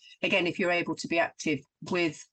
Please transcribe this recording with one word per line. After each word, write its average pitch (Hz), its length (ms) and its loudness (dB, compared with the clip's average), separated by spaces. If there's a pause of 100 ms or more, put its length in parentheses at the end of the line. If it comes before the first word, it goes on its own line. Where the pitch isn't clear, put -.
(220)
again, 180 240 2
if 170 120 -2
you're 180 120 2
able 175 240 0
to 151 140 -8
be 165 100 0
active 156 400 0 (320)
with 170 420 0